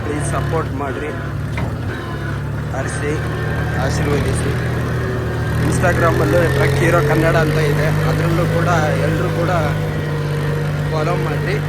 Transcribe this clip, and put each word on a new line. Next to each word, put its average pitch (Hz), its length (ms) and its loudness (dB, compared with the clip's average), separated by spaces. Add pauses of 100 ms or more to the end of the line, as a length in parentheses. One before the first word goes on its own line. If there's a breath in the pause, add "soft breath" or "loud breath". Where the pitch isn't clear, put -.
ಪ್ಲೀಸ್ 147 320 -2
ಸಪೋರ್ಟ್ 147 360 -2 (100)
ಮಾಡಿರಿ, 143 300 -4 (1600)
ಹರಿಸಿ, 135 360 -2 (760)
ಆಶೀರ್ವದಿಸಿ. - 640 0 (1200)
Instagram-ಅಲ್ಲೂ 170 680 4 (160)
ಟ್ರಕ್ - 260 2
ಹೀರೋ 170 180 4 (100)
ಕನ್ನಡ 165 260 4 (100)
ಅಂತ 147 140 2 (120)
ಇದೆ, 147 160 2 (220)
ಅದರಲ್ಲೂ 160 360 2 (100)
ಕೂಡ 170 140 2 (380)
ಎಲ್ಲರೂ 160 220 0 (100)
ಕೂಡ 170 120 2 (1400)
ಫಾಲೋ 156 320 0
ಮಾಡಿರಿ. - 340 0 (120)